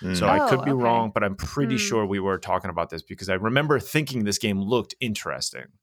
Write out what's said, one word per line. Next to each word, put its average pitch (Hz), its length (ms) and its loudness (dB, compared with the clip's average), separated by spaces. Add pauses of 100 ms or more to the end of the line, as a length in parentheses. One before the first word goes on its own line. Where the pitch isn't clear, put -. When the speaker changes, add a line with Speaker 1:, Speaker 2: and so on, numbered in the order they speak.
Speaker 1:
Mm. 92 140 -2
Speaker 2:
So 101 100 2
I 269 220 4
could 131 100 4
Speaker 3:
Oh, - 60 -4
Speaker 2:
be 143 60 2
Speaker 3:
okay. 127 120 2
Speaker 2:
wrong, 117 300 2
but 107 100 0
I'm 98 140 0
pretty 120 380 -2
Speaker 3:
Hmm. 110 40 0
Speaker 2:
sure 104 260 0
we 98 140 0
were 95 200 0
talking 92 300 -2
about 85 200 -2
this 80 140 -8
because 95 260 -10
I 95 60 2
remember 131 440 2
thinking 135 460 -2
this 101 120 0
game 98 240 0
looked 107 380 0
interesting. 73 680 -6 (160)